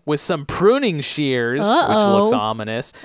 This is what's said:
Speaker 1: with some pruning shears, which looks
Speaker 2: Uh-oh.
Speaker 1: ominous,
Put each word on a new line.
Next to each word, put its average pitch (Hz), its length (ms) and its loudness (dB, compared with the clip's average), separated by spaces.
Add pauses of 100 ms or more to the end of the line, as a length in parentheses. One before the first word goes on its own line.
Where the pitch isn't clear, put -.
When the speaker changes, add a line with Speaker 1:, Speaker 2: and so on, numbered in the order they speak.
Speaker 1:
with 147 140 -2
some 151 280 -4
pruning 208 540 2
shears, 131 600 -2
which 202 80 0
looks 214 640 2
Speaker 2:
Uh-oh. - 60 0
Speaker 1:
ominous, 110 540 -4 (120)